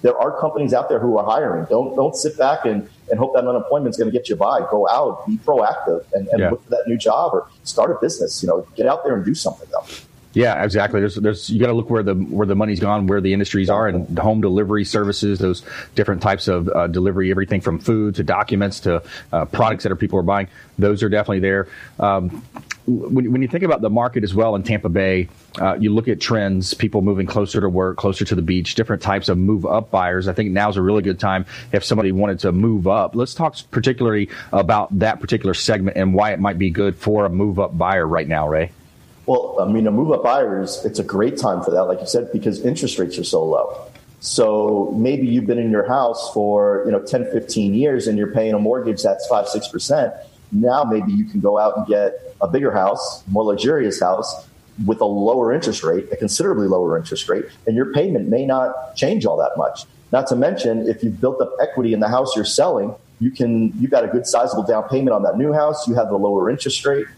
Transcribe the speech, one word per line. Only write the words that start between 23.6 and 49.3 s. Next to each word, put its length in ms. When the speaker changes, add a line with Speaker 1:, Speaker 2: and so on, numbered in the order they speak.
Speaker 2:
about 160
the 80
market 360
as 100
well 220
in 60
Tampa 280
Bay, 400
uh, 220
you 120
look 140
at 140
trends, 540
people 260
moving 260
closer 360
to 80
work, 260
closer 300
to 80
the 80
beach, 320
different 260
types 300
of 80
move 260
up 260
buyers. 380
I 60
think 160
now's 260
a 60
really 200
good 160
time 280
if 100
somebody 300
wanted 280
to 120
move 340
up. 300
Let's 160
talk 240
particularly 580
about 460
that 200
particular 360
segment 420
and 160
why 200
it 80
might 180
be 100
good 260
for 300
a 60
move 280
up 180
buyer 300
right 220
now, 180
Ray. 240
Speaker 1:
Well, 340
I 60
mean, 240
a 20
move 220
up 100
buyer 400
is, 220
it's 160
a 20
great 340
time 280
for 80
that, 140
like 120
you 80
said, 260
because 320
interest 320
rates 220
are 60
so 200
low. 320
So 760
maybe 300
you've 220
been 100
in 140
your 120
house 480
for, 540
you 60
know, 80
ten, 320
fifteen 420
years 320
and 100
you're 140
paying 240
a 60
mortgage 420
that's 240
five, 220